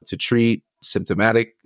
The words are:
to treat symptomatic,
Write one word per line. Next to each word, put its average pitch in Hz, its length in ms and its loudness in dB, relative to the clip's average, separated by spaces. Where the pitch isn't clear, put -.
to - 100 -10
treat 117 460 2
symptomatic, 110 760 -2